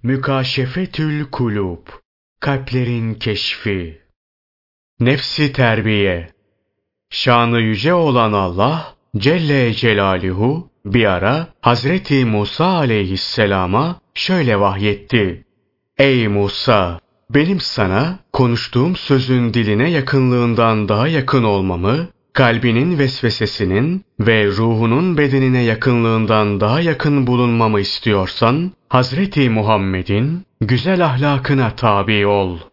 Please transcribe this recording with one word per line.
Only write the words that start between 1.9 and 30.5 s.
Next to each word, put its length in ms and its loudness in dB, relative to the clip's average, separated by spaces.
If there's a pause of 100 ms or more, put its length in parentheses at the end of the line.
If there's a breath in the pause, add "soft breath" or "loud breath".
Kalplerin 760 -4
Keşfi. 880 -6 (1000)
Nefsi 520 0
terbiye. 800 0 (800)
Şanı 500 0
yüce 340 0
olan 380 2
Allah 600 -2 (220)
Celle 560 0
Celaluhu 1000 0 (140)
bir 200 0
ara 440 0 (120)
Hazreti 640 0
Musa 420 0
aleyhisselama 1300 0 (140)
şöyle 460 0
vahyetti: 840 -2 (540)
"Ey 300 4
Musa, 720 0 (300)
benim 300 2
sana 580 -2 (140)
konuştuğum 640 0
sözün 580 0
diline 360 0
yakınlığından 1000 2
daha 200 0
yakın 360 0
olmamı, 640 0 (240)
kalbinin 680 0
vesvesesinin 1040 -2 (160)
ve 260 4
ruhunun 720 2
bedenine 440 2
yakınlığından 1000 2
daha 200 0
yakın 460 0
bulunmamı 540 2
istiyorsan, 920 -2 (160)
Hazreti 640 0
Muhammed'in 920 0 (180)